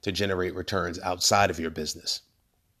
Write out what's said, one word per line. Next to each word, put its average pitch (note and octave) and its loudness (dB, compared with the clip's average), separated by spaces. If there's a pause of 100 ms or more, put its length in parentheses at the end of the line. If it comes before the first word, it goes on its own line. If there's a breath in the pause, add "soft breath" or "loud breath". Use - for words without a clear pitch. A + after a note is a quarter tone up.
to G#2 -4
generate F#2 0
returns F2 -2
outside F#2 4
of E2 -4
your D#2+ -2
business. D#2 -6 (580)